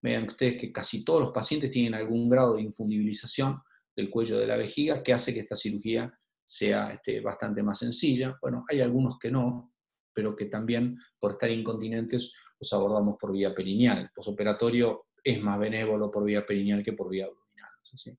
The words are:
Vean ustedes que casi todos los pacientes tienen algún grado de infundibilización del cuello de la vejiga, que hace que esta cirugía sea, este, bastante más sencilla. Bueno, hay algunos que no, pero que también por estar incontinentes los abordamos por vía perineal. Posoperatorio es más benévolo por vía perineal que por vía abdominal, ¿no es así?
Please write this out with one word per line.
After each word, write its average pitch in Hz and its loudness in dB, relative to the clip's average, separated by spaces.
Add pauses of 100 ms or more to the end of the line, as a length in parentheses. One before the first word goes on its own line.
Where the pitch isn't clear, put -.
Vean 117 -2
ustedes - 0
que - -8
casi 110 -6
todos 160 4
los 117 0
pacientes 139 -2
tienen 120 2
algún 113 0
grado 123 6
de 107 0
infundibilización 107 -2 (380)
del 101 -2
cuello 113 0
de 107 2
la 117 0
vejiga, 127 0
que 127 4
hace 120 0
que 113 -4
esta 104 -8
cirugía 110 -2 (320)
sea, 104 0
este, 107 -6
bastante 107 -4
más 104 0
sencilla. 131 0
Bueno, 123 -4
hay 143 2
algunos 123 2
que 117 -4
no, 123 0 (400)
pero 107 -2
que 104 -4
también 117 -2 (200)
por 104 0
estar 117 0
incontinentes 113 -4 (260)
los - -8
abordamos 104 2
por 101 -4
vía 98 0
perineal. 95 2
Posoperatorio 107 0 (200)
es 110 0
más 104 0
benévolo 107 0
por 104 -2
vía 104 2
perineal 101 0
que 104 -2
por 95 -6
vía 95 -4
abdominal, - -16
¿no - -20
es - -20
así? 127 -16